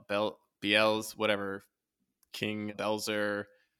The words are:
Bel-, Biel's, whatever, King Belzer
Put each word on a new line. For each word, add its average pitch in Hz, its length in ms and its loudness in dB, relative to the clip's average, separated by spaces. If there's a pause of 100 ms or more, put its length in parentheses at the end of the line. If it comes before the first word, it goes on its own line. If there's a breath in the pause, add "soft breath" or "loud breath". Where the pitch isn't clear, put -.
Bel-, 104 300 0 (220)
Biel's, 107 560 4
whatever, 101 480 0 (680)
King 107 440 -4
Belzer 104 680 -2 (360)